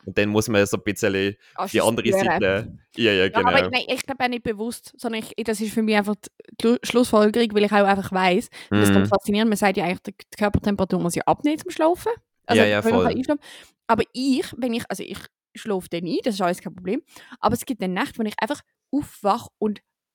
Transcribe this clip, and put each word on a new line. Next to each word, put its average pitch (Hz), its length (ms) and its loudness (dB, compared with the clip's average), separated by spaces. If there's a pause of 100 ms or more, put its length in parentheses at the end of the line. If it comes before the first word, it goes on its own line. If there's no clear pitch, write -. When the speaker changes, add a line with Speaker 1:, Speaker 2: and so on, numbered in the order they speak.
Speaker 1:
Und 95 120 -6
dann 104 100 2
muss 107 200 0
man 101 180 4
so 110 100 -2
ein - 60 -8
bisschen 98 540 -2 (180)
Speaker 2:
Ah, 185 140 -6
Speaker 1:
die 110 100 -4
Speaker 2:
das 90 80 4
Speaker 1:
andere 113 220 0
Speaker 2:
ist 190 100 2
Speaker 1:
Seite... 113 580 0 (200)
Ja, 107 160 2
ja, - 0 -
Speaker 2:
Ja, 95 160 4
Speaker 1:
genau. 226 200 0
Speaker 2:
aber 151 220 2
nein, 254 160 -4
ich 254 180 -6
glaube 262 200 -6
auch 247 40 0
nicht 240 140 -6
bewusst, 220 540 -8
sondern 226 260 -6
ich, - 220 -10
das 214 160 -4
ist 214 120 -4
für 226 100 0
mich 214 120 2
einfach 208 220 0 (440)
die 175 60 2
Lu-, 240 160 4
Schlussfolgerung, 226 720 2
weil 208 80 4
ich 208 100 2
auch 202 140 6
einfach 196 240 0
weiss, 185 380 2 (240)
und 208 80 4
das 208 80 6
ist - 20 6
Speaker 1:
Mhm. 196 80 6
Speaker 2:
ganz 196 100 4
faszinierend, 208 420 2
man 208 60 0
sagt 196 200 2
ja 185 80 0
eigentlich, 175 180 -4 (140)
die - 200 -20
Körpertemperatur 202 640 0
muss 170 160 -2
ja - 120 -2
abnehmen 294 340 2
zum 359 100 -12
Schlafen. 339 400 0 (360)
Also - 160 4
Speaker 1:
Ja, 104 60 4
ja, 208 160 2
Speaker 2:
wenn 226 60 2
man 92 120 4
Speaker 1:
voll. - 80 2
Speaker 2:
kann - 80 -2
einschlafen. 294 220 -2 (460)
Aber 226 260 0
ich, 262 320 0 (120)
wenn 240 160 -4
ich, 240 160 -4
also - 140 -8
ich - 160 -12 (380)
schlafe 190 340 -6
dann 170 140 -6
ein, 214 180 -4
das 220 120 -2
ist 196 60 -6
alles 180 200 0
kein - 160 -14
Problem, 185 260 -4 (380)
aber 226 140 2
es - 120 -6
gibt 240 160 -6
dann 185 100 -2
Nächte, 233 260 -4
wo 226 40 -4
ich 214 180 -4
einfach 254 200 -4 (320)
aufwache 233 560 -2 (100)
und 214 220 -4 (340)